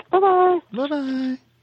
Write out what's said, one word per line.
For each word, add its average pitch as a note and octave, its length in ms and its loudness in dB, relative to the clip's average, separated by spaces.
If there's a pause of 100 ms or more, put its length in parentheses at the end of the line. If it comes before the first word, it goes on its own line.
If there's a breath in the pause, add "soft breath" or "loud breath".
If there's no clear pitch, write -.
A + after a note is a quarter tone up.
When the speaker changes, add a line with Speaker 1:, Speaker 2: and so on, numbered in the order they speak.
(100)
Speaker 1:
Bye-bye. F#4 480 4 (140)
Speaker 2:
Bye-bye. C4 680 -4 (240)